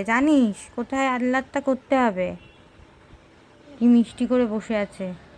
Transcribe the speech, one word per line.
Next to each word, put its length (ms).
জানিস 520
কোথায় 340
আহ্লাদটা 520
করতে 360
হবে। 320
কি 180
মিষ্টি 400
করে 200
বসে 300
আছে। 300